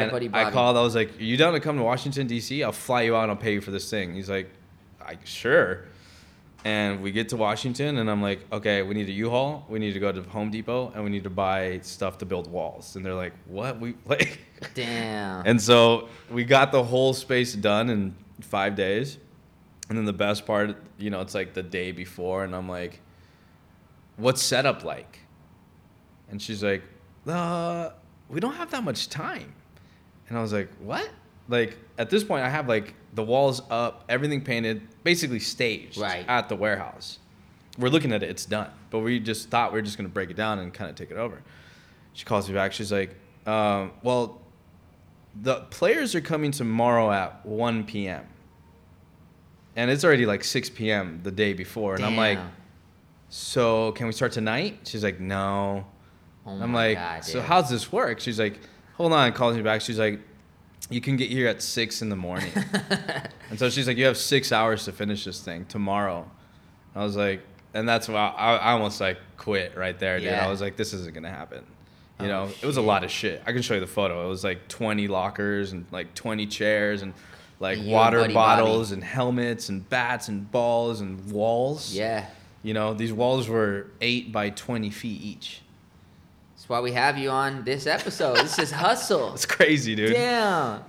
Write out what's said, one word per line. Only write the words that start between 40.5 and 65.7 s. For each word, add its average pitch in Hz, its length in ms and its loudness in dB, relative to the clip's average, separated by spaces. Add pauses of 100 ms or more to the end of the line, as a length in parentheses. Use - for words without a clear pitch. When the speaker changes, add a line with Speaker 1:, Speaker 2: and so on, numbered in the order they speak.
Speaker 1:
and 90 160 -8
kinda 85 200 -10
take 85 180 -14
it 85 40 -10
over. 113 240 -6 (760)
She - 100 -16
calls 101 240 0
me 98 60 -4
back, 98 180 2
she's 104 180 -6
like, 95 240 0 (320)
um, 101 460 2 (100)
"Well, 120 380 0 (1000)
the 127 200 0 (100)
players 240 460 2
are 160 40 2
coming 151 300 0
tomorrow 117 600 4
at 95 340 -2
one 110 380 0
P 101 240 -4
M." 76 160 -8 (1500)
And 120 140 2
it's 143 140 2
already, 139 220 8
like, 101 160 2
six - 280 -4
P 110 200 -2
M 92 320 -2
the 98 80 -6
day 101 220 2
before. 95 420 -4
And 98 100 -2
I'm 110 120 0
like, 107 220 4
Speaker 2:
Damn. 87 120 -8 (760)
Speaker 1:
"So 113 640 0
can 120 140 -4
we 110 60 -2
start 120 200 -2
tonight?" 123 520 -2
She's 104 200 -6
like, 90 160 -2
"No." 98 680 -2 (600)
Speaker 2:
Oh 101 60 -14
Speaker 1:
I'm 110 200 -4
Speaker 2:
my 113 160 2
Speaker 1:
like, 107 80 2
Speaker 2:
God, 85 280 -6
Speaker 1:
"So - 100 -8
Speaker 2:
dude. 123 80 -2
Speaker 1:
how's 165 280 4
this 120 220 -2
work?" 190 280 0
She's 113 200 -4
like, 104 180 0 (380)
"Hold 170 160 2
on," 131 200 6
calls 120 240 2
me 113 60 -2
back. 107 200 2
She's 110 160 -4
like, 104 220 2 (680)
"You 120 140 -2
can 139 140 2
get 123 120 0
here 127 200 2
at 104 120 0
six - 420 -2
in 110 60 -4
the 101 80 -2
morning." 90 400 -4
Speaker 2:
<laughs> 196 60 2 (840)
Speaker 1:
And 110 120 -8
so 123 100 4
she's 127 160 0
like, 123 100 0
"You 131 100 6
have 123 100 4
six - 340 2
hours 113 360 2
to 98 60 -8
finish 101 320 -4
this 92 160 -8
thing 87 260 -10
tomorrow." 98 600 -2 (680)